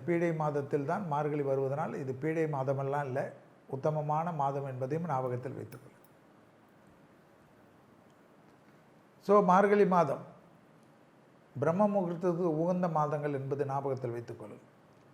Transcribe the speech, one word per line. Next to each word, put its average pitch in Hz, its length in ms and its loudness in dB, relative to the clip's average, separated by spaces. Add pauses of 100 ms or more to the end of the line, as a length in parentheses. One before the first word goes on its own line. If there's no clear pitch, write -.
பீடை 170 220 2 (120)
மாதத்தில் 147 480 0
தான் 190 240 -2
மார்கழி 147 360 -2
வருவதனால் 135 520 -2
இது 131 120 -4 (100)
பீடை 160 220 0 (100)
மாதமெல்லாம் 139 540 -2
இல்லை, 143 140 -2 (520)
உத்தமமான 151 500 0 (160)
மாதம் 139 300 -2
என்பதையும் 139 400 -4
ஞாபகத்தில் 123 480 -4
வைத்துக் 107 220 -14
கொள்ளுங்கள். - 100 -20 (3250)
So, 196 80 6 (160)
மார்கழி 202 460 6
மாதம் 147 260 2 (1400)
பிரம்ம 180 340 4
முகூர்த்தத்துக்கு 175 640 0
உகந்த 180 240 0 (140)
மாதங்கள் 147 400 0
என்பது 135 220 -2 (100)
ஞாபகத்தில் 131 460 -2
வைத்துக் 113 240 -10
கொள்ளுங்கள். 107 280 -16 (440)